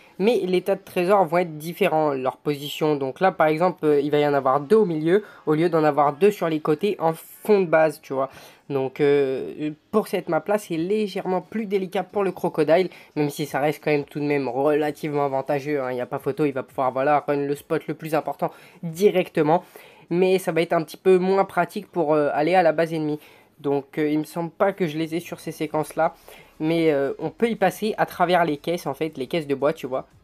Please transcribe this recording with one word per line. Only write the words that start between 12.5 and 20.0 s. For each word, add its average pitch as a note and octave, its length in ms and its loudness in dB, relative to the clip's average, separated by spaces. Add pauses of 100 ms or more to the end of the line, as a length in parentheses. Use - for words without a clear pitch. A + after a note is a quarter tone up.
même D3 160 0
si D3 160 -6
ça C#3+ 140 -4
reste D3 240 -2
quand D#3 80 0
même C#3+ 120 0
tout - 140 -12
de D3 60 -4
même C#3+ 240 0
relativement D3 760 0
avantageux, C#3 560 -2
hein. B2+ 120 -4
Il - 20 -6
n'y B2 60 -4
a B2 60 -6
pas C3+ 120 -6
photo, C#3 260 -2
il C#3 80 0
va B2+ 120 -6
pouvoir, C3 260 -4
voilà, C#3 340 2
run C#3+ 220 -2
le C#3+ 80 -2
spot D3 320 -6
le D#3 80 -6
plus D#3 220 -6
important C#3+ 340 -4 (320)
directement. E3+ 800 2 (480)